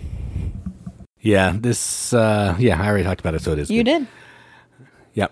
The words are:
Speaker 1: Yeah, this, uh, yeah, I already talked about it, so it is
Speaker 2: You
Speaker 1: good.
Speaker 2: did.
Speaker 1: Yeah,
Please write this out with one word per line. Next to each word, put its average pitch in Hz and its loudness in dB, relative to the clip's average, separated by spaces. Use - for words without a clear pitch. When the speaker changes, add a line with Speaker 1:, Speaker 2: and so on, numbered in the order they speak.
Speaker 1:
Yeah, 95 4
this, - -2
uh, 104 4
yeah, 104 2
I 104 0
already 101 2
talked 90 -2
about 85 -2
it, 78 -4
so 85 -2
it 76 0
is 71 -6
Speaker 2:
You 233 2
Speaker 1:
good. 302 2
Speaker 2:
did. 262 -4
Speaker 1:
Yeah, 95 0